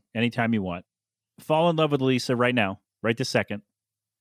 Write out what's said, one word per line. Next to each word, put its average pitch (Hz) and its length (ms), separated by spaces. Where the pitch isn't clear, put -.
anytime 117 380
you 107 80
want. 90 240
Fall 160 300
in 165 60
love 156 160
with 139 100
Lisa 131 340
right 123 200
now, 101 240
right 113 160
this 131 120
second. 104 320